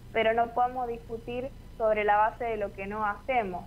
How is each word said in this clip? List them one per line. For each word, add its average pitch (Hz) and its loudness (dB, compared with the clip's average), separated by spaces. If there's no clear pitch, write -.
pero 220 4
no 233 4
podemos 247 0
discutir 240 -8
sobre 214 4
la 208 6
base 220 2
de 233 -2
lo 202 -4
que 196 -8
no 214 -4
hacemos, 208 -2